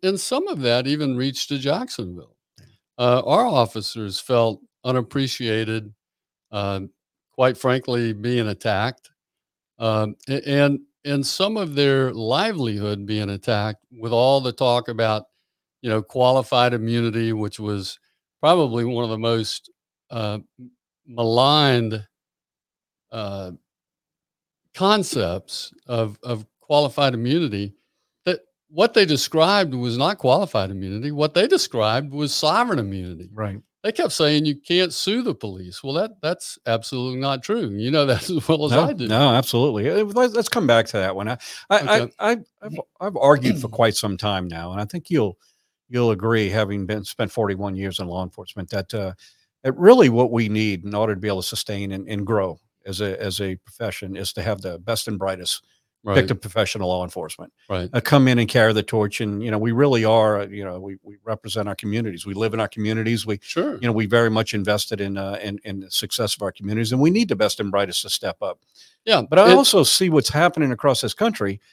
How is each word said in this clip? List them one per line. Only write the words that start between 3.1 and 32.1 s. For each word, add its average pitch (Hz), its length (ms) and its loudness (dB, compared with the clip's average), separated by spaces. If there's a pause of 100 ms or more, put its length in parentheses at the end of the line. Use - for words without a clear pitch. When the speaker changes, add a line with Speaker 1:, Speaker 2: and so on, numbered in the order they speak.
Speaker 1:
our 185 220 4
officers 113 720 -2
felt 113 420 2 (220)
unappreciated, 113 1120 -2 (560)
uh, 101 300 -4 (500)
quite 127 260 2
frankly, 127 560 0
being 113 360 -2
attacked, 107 600 -4 (680)
um, 110 380 0 (120)
a-, 135 200 -4
and, 143 320 2 (240)
and 143 200 -2
some 202 320 -2
of 175 180 -4
their 135 380 2
livelihood 113 920 -2
being 107 240 -2
attacked 104 540 -4 (140)
with 113 140 -8
all 131 280 4
the 127 120 -4
talk 120 360 0
about, 110 360 0 (560)
you 127 80 -6
know, 110 140 0
qualified 123 720 2
immunity, 113 580 -2
which 107 280 -6
was 104 380 -6 (420)
probably 147 440 2
one 120 200 -2
of 113 60 -4
the 110 60 -4
most, 113 540 -4 (400)
uh, 107 280 -6 (200)
m-, 127 120 -20 (360)
maligned, 120 960 2 (1080)
uh, 98 400 -8 (1200)
concepts 143 1000 -2 (140)
of, 113 360 -4
of 113 240 -8 (140)
qualified 143 540 2
immunity, 117 600 -2 (500)
that 180 160 -2 (280)
what 202 260 2
they 208 100 6
described 160 720 2
was 123 240 -2
not 175 200 0
qualified 127 520 0
immunity. 98 400 -8
What 147 240 -2
they 190 120 4
described 135 680 0